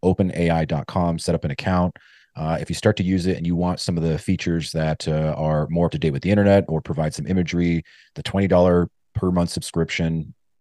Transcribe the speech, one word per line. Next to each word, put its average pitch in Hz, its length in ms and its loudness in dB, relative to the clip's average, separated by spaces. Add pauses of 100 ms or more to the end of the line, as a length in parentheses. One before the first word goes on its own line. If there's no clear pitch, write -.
open 92 320 0
A 85 140 2
I 82 160 2
dot 73 220 -4
com, 85 300 0
set 85 160 -2
up 80 120 -2
an 73 60 -2
account. 90 460 0 (380)
Uh, 80 240 -2
if - 100 -8
you 85 60 -4
start - 220 2
to 98 60 0
use 92 220 2
it 92 120 0
and 82 100 -4
you 87 80 0
want 87 240 0
some - 160 -2
of 82 80 -2
the 80 140 0
features 85 560 -2
that, 78 340 -2
uh, 78 300 0
are 78 320 0
more 85 160 2
up 80 80 -2
to 80 40 -2
date 78 140 0
with 69 120 -4
the 87 60 0
internet 101 380 6
or 78 140 -2
provide 78 320 -4
some - 120 -8
imagery, 85 580 0 (320)
the 73 60 -10
twenty 98 260 0
dollar 87 420 4 (260)
per 92 160 0
month 87 180 2
subscription, 82 840 -4 (280)